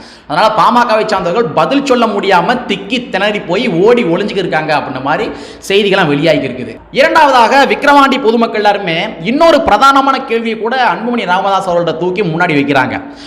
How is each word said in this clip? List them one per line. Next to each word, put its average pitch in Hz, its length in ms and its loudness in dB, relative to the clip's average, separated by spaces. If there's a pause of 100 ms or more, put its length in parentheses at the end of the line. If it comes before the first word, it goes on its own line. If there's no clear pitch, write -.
(260)
அதனால 185 280 0
பாமகவை 220 520 2
சார்ந்தவர்கள் 185 460 -2
பதில் 269 320 0
சொல்ல 240 220 2
முடியாம 196 640 0
திக்கி 233 400 -6
திணறி 202 320 -4
போய் 214 280 -4
ஓடி 202 360 2
ஒளிஞ்சுக்கிருக்காங்க 165 760 -2
அப்படின்ற 131 240 -8
மாதிரி 180 280 -2 (380)
செய்திகள்லாம் 196 380 2
வெளியாகி 143 420 0
இருக்குது. 120 320 -10 (100)
இரண்டாவதாக, 277 760 4
விக்கிரவாண்டி 277 560 2
பொதுமக்கள் 226 380 0
எல்லாருமே 196 480 -2 (140)
இன்னொரு 294 360 4
பிரதானமான 269 680 2
கேள்வியை 226 340 -4
கூட 233 340 -2
அன்புமணி 220 340 -4
ராமதாஸ் 190 420 0
அவர்கள்ட்ட 170 280 0
தூக்கி 180 260 -2
முன்னாடி 170 280 -2
வைக்கிறாங்க. 135 520 0 (240)